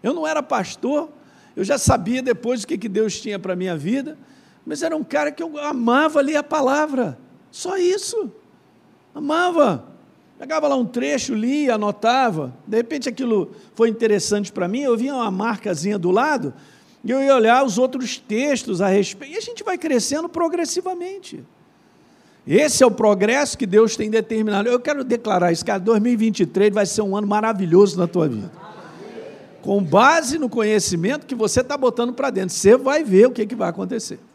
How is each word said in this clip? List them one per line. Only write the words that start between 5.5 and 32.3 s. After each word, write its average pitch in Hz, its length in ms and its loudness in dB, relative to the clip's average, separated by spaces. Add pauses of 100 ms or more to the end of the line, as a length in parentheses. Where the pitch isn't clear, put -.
amava 294 640 2
ler 294 140 0
a 294 80 0
palavra, 277 760 0 (320)
só 370 260 -8
isso, 381 540 -2 (840)
amava. 302 680 0 (540)
Pegava 302 300 -2
lá 277 80 2
um 247 100 0
trecho, 262 480 -2
lia, 254 400 0
anotava, 208 840 0 (120)
de 214 100 -2
repente 247 320 -4
aquilo 220 400 -2 (240)
foi 226 160 2
interessante 208 640 0
pra 175 160 -4
mim, 226 140 -4
eu 254 140 2
via 262 200 -4
uma 226 160 -4
marcazinha 196 680 -4
do 175 140 0
lado, 233 420 0 (500)
e 214 60 -6
eu 262 140 0
ia 269 120 6
olhar 240 300 4
os 214 140 -2
outros 254 400 -2
textos 226 640 -2
a 196 60 2
respeito, 202 460 0
e 381 40 -6
a 453 40 -6
gente 453 220 -12
vai 392 120 -4
crescendo 311 540 -2
progressivamente. 349 1120 -6 (1000)
Esse 262 380 4
é - 20 8
o 233 60 6
progresso 214 680 2
que 247 80 -2
Deus 208 300 4
tem 214 160 -4
determinado. 220 580 0
Eu 247 100 2
quero 285 240 -4
declarar 214 480 0
isso, 165 140 -2
cara, 196 140 -2
dois 214 200 2
mil 240 140 2
e - 20 2
vinte 220 260 0
e 170 40 4
três 202 260 2
vai 202 140 2
ser 214 160 -4
um 196 160 -2
ano 208 80 -2
maravilhoso 202 720 4
na 180 80 2
tua 170 220 0
vida. 107 240 -6 (1080)
Com 202 220 0
base 262 540 4
no 285 100 -2
conhecimento 214 760 0
que - 80 -8
você 233 300 0
tá 269 120 -4
botando 240 380 0
pra 269 160 -4
dentro, 190 240 -4